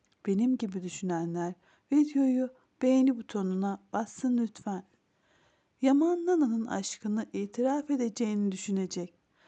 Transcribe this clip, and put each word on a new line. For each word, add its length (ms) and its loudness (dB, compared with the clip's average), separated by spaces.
Benim 300 2
gibi 260 -6
düşünenler 720 -4
videoyu 580 2
beğeni 360 4
butonuna 600 -2
bassın 440 -2
lütfen. 460 -4
Yaman 440 4
Nana'nın 400 2
aşkını 680 -4
itiraf 580 -2
edeceğini 640 0
düşünecek. 600 -6